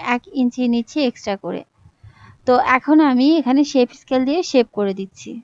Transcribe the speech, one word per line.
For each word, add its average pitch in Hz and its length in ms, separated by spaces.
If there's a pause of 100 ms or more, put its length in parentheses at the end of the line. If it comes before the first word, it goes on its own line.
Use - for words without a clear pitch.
(140)
এক 247 80 (180)
ইঞ্চি 247 220 (120)
নিচ্ছি 233 240 (100)
এক্সট্রা 202 260 (100)
করে। 180 160 (840)
তো 254 60 (240)
এখন 285 200 (140)
আমি 254 160 (140)
এখানে 262 200 (120)
শেপ 247 160 (120)
স্কেল 262 280
দিয়ে 320 120 (100)
শেপ 240 160 (120)
করে 202 220
দিচ্ছি। 196 300 (140)